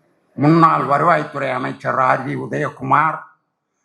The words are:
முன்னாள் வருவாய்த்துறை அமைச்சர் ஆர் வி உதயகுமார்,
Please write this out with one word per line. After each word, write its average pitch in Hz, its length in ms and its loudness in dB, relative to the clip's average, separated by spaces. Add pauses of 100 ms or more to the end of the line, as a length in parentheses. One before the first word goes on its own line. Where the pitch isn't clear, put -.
(340)
முன்னாள் 156 480 4
வருவாய்த்துறை 143 720 0
அமைச்சர் 127 460 -6
ஆர் 127 280 0
வி 143 40 -6
உதயகுமார், 139 880 -4 (640)